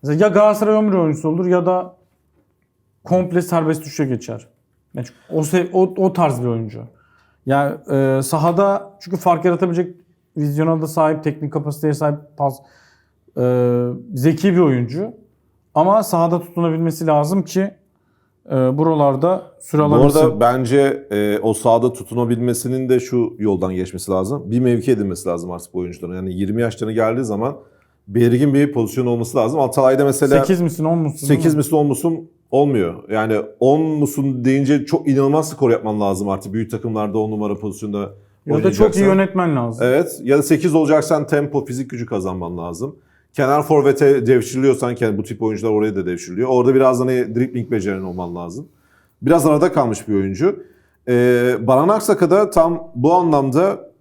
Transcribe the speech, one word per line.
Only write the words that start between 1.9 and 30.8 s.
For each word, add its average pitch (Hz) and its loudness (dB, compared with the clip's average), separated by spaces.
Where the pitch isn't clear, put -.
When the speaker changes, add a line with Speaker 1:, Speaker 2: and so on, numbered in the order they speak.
Speaker 1:
komple 180 0
serbest 160 -2
düşüşe 143 -6
geçer. 117 -8
Yani 123 -10
çünkü - -20
o - 0
se-, 175 0
o, 185 0
o 185 0
tarz 143 0
bir 123 -2
oyuncu. 113 -6
Yani, 143 0
e, 135 2
sahada 170 0
çünkü 175 -8
fark 170 0
yaratabilecek 175 0
vizyona 151 0
da 156 -4
sahip, 156 0
teknik 151 -6
kapasiteye 147 -4
sahip, 147 -2
pas, 139 -2
e, 123 0
zeki 160 0
bir 175 2
oyuncu. 147 0
Ama 196 2
sahada 170 0
tutunabilmesi 165 -2
lazım 156 0
ki, 190 -4
e, 131 2
buralarda 151 2
süre - -2
Speaker 2:
Bu 147 4
Speaker 1:
alabilsin. 143 6
Speaker 2:
arada 156 4
bence, 131 2
e, 104 0
o 113 0
sahada 117 2
tutunabilmesinin 120 -4
de 127 4
şu 123 -2
yoldan 95 -2
geçmesi 92 -6
lazım. 95 -4
Bir 117 0
mevki 123 0
edinmesi 98 -2
lazım 87 -6
artık 87 -14
bu 90 -6
oyuncuların. 87 -10
Yani 92 -8
yirmi 98 -4
yaşlarına 110 -4
geldiği 113 0
zaman 113 -4
belirgin 120 2
bir 143 2
pozisyon 120 -2
olması 117 -2
lazım. 127 0
Atalay'da 135 2
mesela 139 2
Speaker 1:
Sekiz 175 0
misin, 156 -2